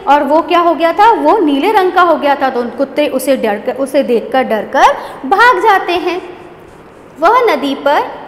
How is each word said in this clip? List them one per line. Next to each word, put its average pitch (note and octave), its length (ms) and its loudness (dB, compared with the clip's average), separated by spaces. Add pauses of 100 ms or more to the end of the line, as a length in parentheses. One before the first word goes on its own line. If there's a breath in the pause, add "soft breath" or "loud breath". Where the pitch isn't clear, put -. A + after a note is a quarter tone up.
और C#4+ 140 4
वो D4 200 2
क्या E4+ 180 0
हो E4+ 140 2
गया E4 180 0
था, E4 200 4
वो D#4+ 260 2
नीले D4 340 0
रंग F#4+ 200 2
का F4+ 100 2
हो E4+ 120 2
गया C#4 200 0
था, C#4 160 -2
तो A#3+ 100 -4
उन A#3+ 100 -6
कुत्ते D4 380 -2
उसे C4+ 280 -2
डर G#3 300 -2
कर, B3 60 -4
उसे C4+ 300 -2
देखकर A#3+ 400 -2
डरकर B3 500 0 (360 loud breath)
भाग G4 300 4
जाते F#4+ 340 0
हैं। F4 460 -6 (840)
वह G#4+ 320 2
नदी C#4 220 -4
पर D4 260 0 (280)